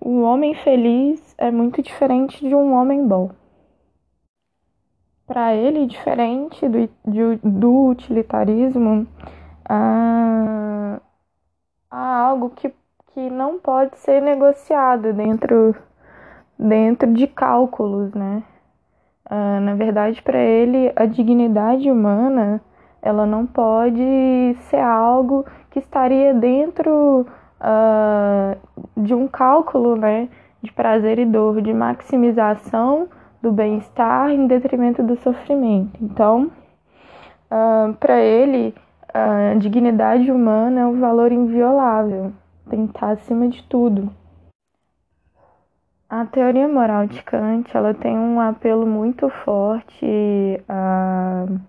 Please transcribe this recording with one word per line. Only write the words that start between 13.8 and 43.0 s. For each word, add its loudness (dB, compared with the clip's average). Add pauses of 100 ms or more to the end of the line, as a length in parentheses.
ser 2
negociado 0
dentro, 2 (840)
dentro 2
de 2
cálculos, -2
né? -6 (840)
Ah, -4
na -2
verdade, -2
pra -2
ele, 2
a 2
dignidade 2
humana, 0 (400)
ela 0
não -2
pode 0 (160)
ser 0
algo 2 (260)
que -6
estaria 2
dentro, 2 (320)
ah, 0 (400)
de 0
um 0
cálculo, 2
né, 0 (340)
de -14
prazer 0
e 2
dor, 2
de -2
maximização 0 (340)
do -2
bem-estar -2
em 2
detrimento 0
do 0
sofrimento. -2
Então, 0 (1000)
ah, 0
pra 4
ele, 2 (380)
a 0
dignidade 2
humana 2
é 2
um -2
valor 2
inviolável, 0 (400)
tem -2
que -14
tá -4